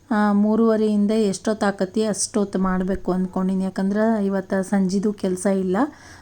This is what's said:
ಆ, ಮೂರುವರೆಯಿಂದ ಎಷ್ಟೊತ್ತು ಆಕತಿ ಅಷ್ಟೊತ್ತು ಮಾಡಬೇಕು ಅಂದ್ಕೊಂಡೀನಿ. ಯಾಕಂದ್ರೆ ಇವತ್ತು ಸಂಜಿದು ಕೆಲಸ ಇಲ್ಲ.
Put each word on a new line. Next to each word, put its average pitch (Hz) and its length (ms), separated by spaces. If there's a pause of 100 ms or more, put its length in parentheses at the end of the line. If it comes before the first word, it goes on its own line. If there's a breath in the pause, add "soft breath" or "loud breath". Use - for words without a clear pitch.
(100)
ಆ, 208 220
ಮೂರುವರೆಯಿಂದ 214 760
ಎಷ್ಟೊತ್ತು 214 560
ಆಕತಿ 196 380
ಅಷ್ಟೊತ್ತು 202 540
ಮಾಡಬೇಕು 185 540
ಅಂದ್ಕೊಂಡೀನಿ. 185 520
ಯಾಕಂದ್ರೆ 202 640
ಇವತ್ತು 190 360
ಸಂಜಿದು 196 500
ಕೆಲಸ 185 340
ಇಲ್ಲ. 190 300 (460 loud breath)